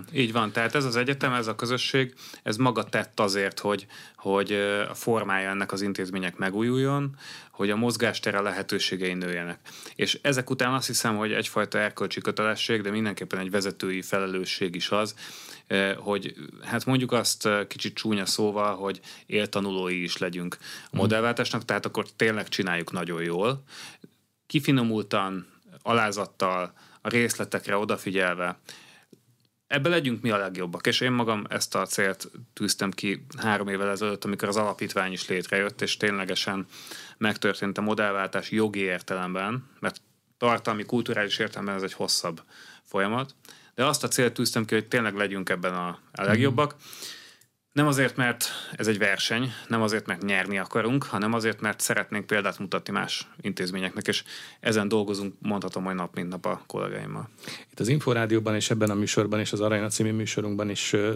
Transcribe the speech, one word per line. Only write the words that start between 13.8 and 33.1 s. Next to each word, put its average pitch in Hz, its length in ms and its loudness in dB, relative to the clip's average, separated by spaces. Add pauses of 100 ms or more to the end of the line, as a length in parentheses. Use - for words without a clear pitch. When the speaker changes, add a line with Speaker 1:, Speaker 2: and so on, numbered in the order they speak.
Speaker 2:
felelősség 95 720 -2
is - 140 -2
az, 107 260 0 (520)
ö, 98 300 2
hogy 101 360 -2 (280)
hát - 240 -4
mondjuk 127 260 4
azt, 113 340 2
ö, 104 220 4
kicsit - 280 -6
csúnya 104 300 0
szóval, 104 500 2
hogy 98 240 -4 (260)
éltanulói 95 800 0
is 87 140 -4
legyünk 87 420 -4
a - 60 -20 (260)
Speaker 1:
Mhm. - 100 -4
Speaker 2:
modellváltásnak, 113 640 2
tehát 101 200 0
akkor 104 200 -2 (100)
tényleg 110 320 2
csináljuk 87 440 -2
nagyon 87 320 -4
jól, 101 400 0 (800)
kifinomultan, 107 1000 2 (340)
alázattal, 98 920 2 (280)
a 110 80 -4
részletekre 107 680 0
odafigyelve. 92 800 0 (1080)
Ebbe 143 220 2
legyünk 131 320 2
mi 120 80 0
a 104 80 4
legjobbak, 92 500 -2
és 120 140 2
én 127 100 2
magam 113 380 2
ezt 104 260 -2
a 95 100 2
célt 95 460 0 (220)
tűztem 98 380 0
ki - 340 -4 (120)